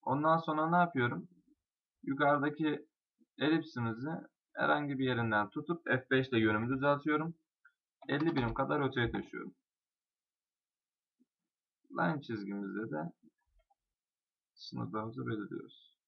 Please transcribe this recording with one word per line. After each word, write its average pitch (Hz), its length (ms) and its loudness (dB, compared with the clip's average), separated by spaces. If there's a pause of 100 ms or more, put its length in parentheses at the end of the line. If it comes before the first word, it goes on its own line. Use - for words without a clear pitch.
Ondan 156 360 4
sonra 156 320 0
ne 175 60 4
yapıyorum? 151 520 2 (720)
Yukarıdaki 147 840 2 (520)
elipsimizin 135 760 0 (400)
herhangi 147 440 0
bir 135 60 0
yerinden 113 460 2
tutup 165 340 -4
F 127 260 0
beş 131 180 4
ile 117 100 2
yönümü 110 380 2
düzeltiyorum. 147 580 0 (720)
Elli 143 280 2
birim 117 180 0
kadar 135 340 0
öteye 120 220 0
taşıyorum. - 440 -6 (2250)
Line 123 320 0
çizgimizde 101 760 -6
de 170 160 -6 (1400)
sınırlarımızı 120 720 -6
belirliyoruz. - 800 -8